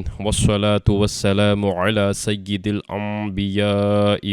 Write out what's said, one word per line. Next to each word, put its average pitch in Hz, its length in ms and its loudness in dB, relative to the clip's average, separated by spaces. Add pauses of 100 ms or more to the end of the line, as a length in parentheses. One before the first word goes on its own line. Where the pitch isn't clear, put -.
(200)
والصلاة 104 680 2
والسلام 101 760 2
على 98 480 2
سيد 98 540 -4
الأنبياء 104 1700 0